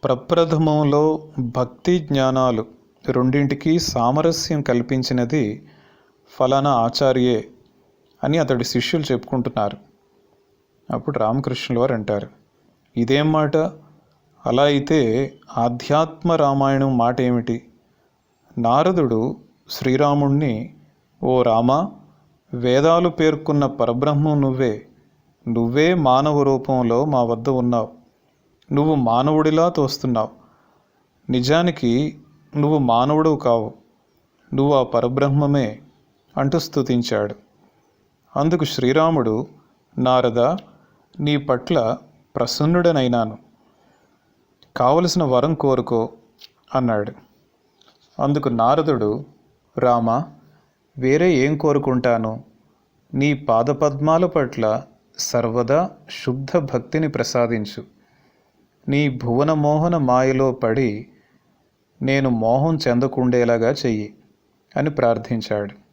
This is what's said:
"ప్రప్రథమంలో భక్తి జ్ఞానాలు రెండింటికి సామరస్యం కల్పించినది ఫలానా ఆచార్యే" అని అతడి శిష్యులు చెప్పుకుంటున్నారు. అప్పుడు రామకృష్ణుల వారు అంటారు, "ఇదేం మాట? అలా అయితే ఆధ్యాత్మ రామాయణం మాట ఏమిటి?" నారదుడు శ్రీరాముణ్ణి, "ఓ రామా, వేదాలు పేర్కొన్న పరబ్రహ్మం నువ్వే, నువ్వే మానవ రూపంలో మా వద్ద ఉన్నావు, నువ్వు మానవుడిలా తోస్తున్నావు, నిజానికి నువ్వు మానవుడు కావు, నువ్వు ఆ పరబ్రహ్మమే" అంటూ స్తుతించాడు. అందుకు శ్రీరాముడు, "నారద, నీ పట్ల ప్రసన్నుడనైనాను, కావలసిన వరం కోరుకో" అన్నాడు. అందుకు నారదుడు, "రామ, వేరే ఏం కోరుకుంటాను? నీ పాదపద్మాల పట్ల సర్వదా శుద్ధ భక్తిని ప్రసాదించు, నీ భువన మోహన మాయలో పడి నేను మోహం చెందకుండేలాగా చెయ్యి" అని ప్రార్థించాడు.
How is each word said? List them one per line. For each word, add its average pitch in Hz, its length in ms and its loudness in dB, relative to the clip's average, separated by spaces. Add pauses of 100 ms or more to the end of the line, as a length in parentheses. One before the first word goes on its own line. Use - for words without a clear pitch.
"ప్రప్రథమంలో 156 1200 2 (120)
భక్తి 127 600 -2
జ్ఞానాలు 131 680 0 (420)
రెండింటికి 143 720 0
సామరస్యం 151 800 -2
కల్పించినది 123 1040 -2 (640)
ఫలానా 135 420 0
ఆచార్యే" 123 760 0 (760)
అని 143 140 0
అతడి 135 260 0
శిష్యులు 135 500 -2
చెప్పుకుంటున్నారు. 123 640 -4 (1120)
అప్పుడు 123 280 -6
రామకృష్ణుల 120 600 -2
వారు 127 140 2
అంటారు, 104 360 -4 (680)
"ఇదేం 139 340 2
మాట? 156 260 0 (880)
అలా 123 180 2
అయితే 139 720 0 (240)
ఆధ్యాత్మ 147 720 -2
రామాయణం 139 680 2
మాట 123 240 2
ఏమిటి?" 120 480 -2 (880)
నారదుడు 127 800 0 (320)
శ్రీరాముణ్ణి, 139 1040 0 (480)
"ఓ 127 180 2
రామా, 123 500 2 (640)
వేదాలు 143 560 2
పేర్కొన్న 156 560 0
పరబ్రహ్మం 143 760 0
నువ్వే, 127 420 0 (640)
నువ్వే 120 460 2
మానవ 143 500 2
రూపంలో 131 640 0
మా 135 180 0
వద్ద 117 260 -2
ఉన్నావు, 120 420 0 (800)
నువ్వు 147 240 2
మానవుడిలా 151 760 2
తోస్తున్నావు, 127 600 -2 (1000)
నిజానికి 139 880 0 (360)
నువ్వు 147 220 2
మానవుడు 143 580 2
కావు, 117 380 0 (800)
నువ్వు 139 200 2
ఆ 131 100 4
పరబ్రహ్మమే" 131 1000 0 (560)
అంటూ 139 220 0
స్తుతించాడు. 120 760 -2 (1000)
అందుకు 156 280 0
శ్రీరాముడు, 135 840 0 (500)
"నారద, 127 420 2 (800)
నీ 147 180 0
పట్ల 131 600 -2 (380)
ప్రసన్నుడనైనాను, 131 1000 0 (1400)
కావలసిన 160 460 2
వరం 135 320 2
కోరుకో" 123 540 0 (680)
అన్నాడు. 110 360 -2 (1120)
అందుకు 143 280 0
నారదుడు, 123 760 0 (520)
"రామ, 120 460 2 (760)
వేరే 151 360 2
ఏం 147 240 0
కోరుకుంటాను? 127 840 0 (720)
నీ 143 200 0
పాదపద్మాల 143 920 0
పట్ల 120 580 -2 (360)
సర్వదా 120 720 -2 (320)
శుద్ధ 135 340 -4
భక్తిని 151 520 -2
ప్రసాదించు, 117 760 -4 (1040)
నీ 143 220 0
భువన 123 440 0
మోహన 151 440 0
మాయలో 131 540 2
పడి 117 580 -2 (920)
నేను 135 280 0
మోహం 127 580 0
చెందకుండేలాగా 123 840 0
చెయ్యి" 110 420 -4 (640)
అని 143 120 -2
ప్రార్థించాడు. 113 840 -4 (180)